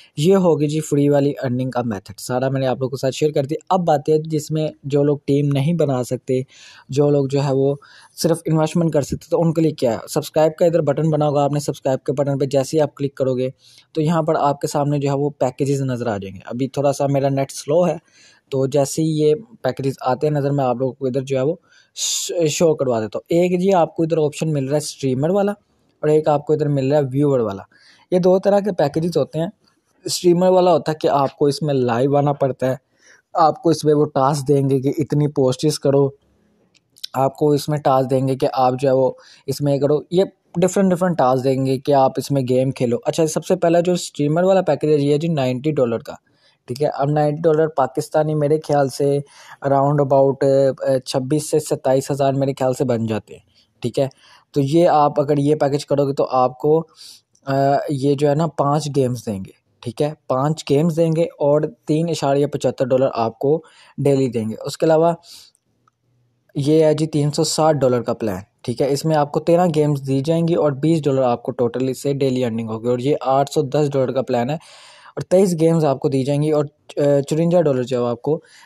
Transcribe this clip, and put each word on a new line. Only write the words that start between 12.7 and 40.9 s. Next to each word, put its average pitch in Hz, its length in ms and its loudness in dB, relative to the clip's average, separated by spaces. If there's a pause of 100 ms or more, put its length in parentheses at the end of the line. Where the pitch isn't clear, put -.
ही 156 60 4
आप 143 140 -2
क्लिक 139 200 -6
करोगे 131 360 -2 (420)
तो 160 60 -4
यहाँ 160 220 0
पर 156 140 0
आपके - 320 0
सामने 147 300 0
जो 139 100 -2
है 139 80 -2
वो 143 140 -2
पैकेजेस 135 520 -2
नज़र 120 260 -4
आ 101 100 -2
जाएंगे। 95 280 -12
अभी 120 220 -6
थोड़ा 139 240 -2
सा 143 140 -2
मेरा 139 220 0
नेट 135 220 -4
स्लो 170 340 0
है, 160 160 -2 (520)
तो 135 140 -2
जैसे 139 360 -2
ही 156 80 0
ये 151 240 2
पैकेजेस 135 680 -6
आते 131 240 -2
हैं 151 80 0
नज़र, 139 160 0
मैं 143 140 0
आप 123 140 -2
लोगों 131 140 -2
को 131 160 -6
इधर 131 120 -4
जो 135 180 -4
है 127 60 0
वो 165 160 -4 (360)
श-, - 520 -4
शो 156 260 2
करवा 127 260 -2
देता 107 180 -6
हूँ। - 200 -2
एक 180 220 2
जी 190 100 0
आपको 165 340 2
इधर 160 120 -2
ऑप्शन 156 320 -2
मिल 143 160 -2
रहा 135 100 -4
है 151 60 2
स्ट्रीमर 139 500 -2
वाला 202 220 0 (500)
और 151 80 2
एक 156 180 2
आपको 147 260 0
इधर 147 140 0
मिल 139 220 0
रहा 151 100 2
है 139 60 0
व्यूअर 135 340 2
वाला। 101 260 -4 (460)
ये 180 60 4
दो 180 200 4
तरह 196 220 2
के 202 120 -4
पैकेजेस 160 440 -2
होते 143 220 -2
हैं। 175 120 -4 (560)
स्ट्रीमर 180 420 2
वाला 185 220 4
होता 156 220 2
है 156 100 -6
कि 160 60 2
आपको 143 400 0
इसमें 143 260 -2
लाइव 127 440 0
आना 143 140 2
पड़ता 131 340 -2
है, 131 120 -2 (600)
आपको 160 320 2
इसमें 151 240 2
वो 147 100 2
टास्क 143 420 0
देंगे 139 340 2
कि 135 180 -2
इतनी 147 280 0
पोस्ट्स 143 520 0
करो, 139 380 2 (1000)
आपको 135 380 0
इसमें 147 260 -4
टास्क 135 280 2
देंगे 131 280 0
कि 139 100 -2
आप 127 280 0
जो 135 140 0
है 131 60 2
वो 131 240 0 (300)
इसमें 143 320 -2
करो, 139 320 0
ये 185 120 2 (340)
डिफरेंट 185 320 2